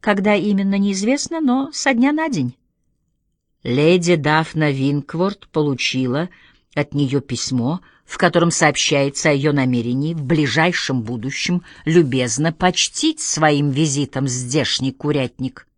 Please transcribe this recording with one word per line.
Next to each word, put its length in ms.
Когда 340
именно, 420
неизвестно, 640
но 300
со 240
дня 160
на 180
день. 280
Леди 540
Дафна 540
Винкворт 760
получила 840
от 200
нее 260
письмо, 600
в 100
котором 340
сообщается 760
о 40
ее 200
намерении 640
в 80
ближайшем 800
будущем 600
любезно 680
почтить 680
своим 500
визитом 560
здешний 680
курятник. 840